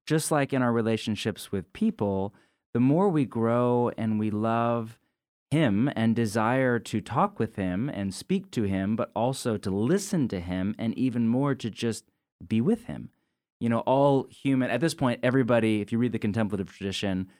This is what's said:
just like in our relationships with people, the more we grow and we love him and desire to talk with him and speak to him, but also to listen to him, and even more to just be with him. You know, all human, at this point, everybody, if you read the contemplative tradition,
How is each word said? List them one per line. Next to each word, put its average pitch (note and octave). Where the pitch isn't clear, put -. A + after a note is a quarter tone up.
just D#3
like C#3
in C3
our A#2+
relationships A2
with F#2+
people, G2+
the A#2+
more D3+
we D#3
grow A#2+
and A2
we G#2+
love A2+
him C#3
and A2+
desire A#2
to G#2+
talk E3+
with A2
him F#2+
and G2
speak -
to A#2
him, F#2+
but A2+
also A#2+
to G2
listen C#3
to F#2+
him, F#2
and A2+
even A#2
more C3+
to A#2+
just A2
be A2
with G#3
him. A#1
You A#2
know, A#2
all C3+
human, C3
at B2+
this D#3+
point, B2
everybody, A#2
if G2+
you A2+
read A#2+
the A2+
contemplative G2+
tradition, F#2+